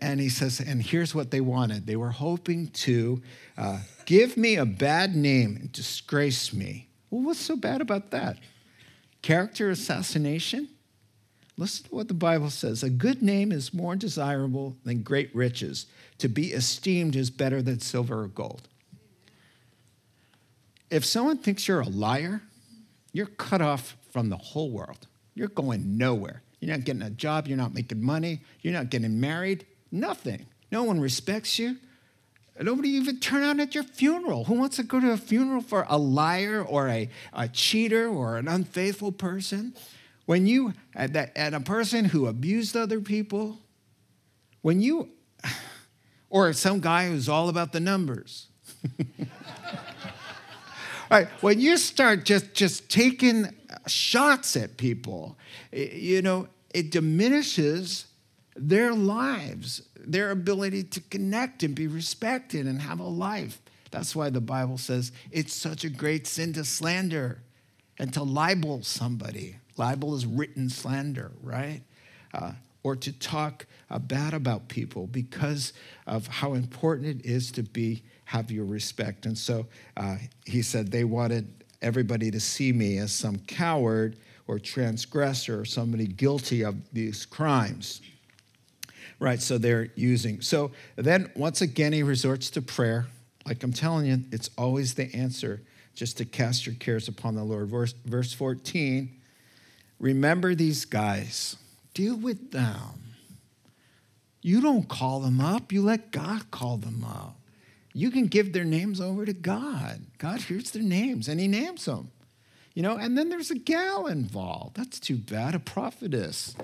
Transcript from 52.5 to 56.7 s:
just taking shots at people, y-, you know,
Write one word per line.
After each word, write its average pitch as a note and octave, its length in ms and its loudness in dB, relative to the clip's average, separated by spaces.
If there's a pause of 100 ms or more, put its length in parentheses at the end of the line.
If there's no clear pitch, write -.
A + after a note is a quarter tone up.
just - 340 2
taking A#3+ 640 4 (300)
shots C4 720 4
at A2 200 -4
people, A2+ 600 -4 (340)
y-, C#3+ 220 -6
you F#3 300 2
know, F#3 240 2 (260)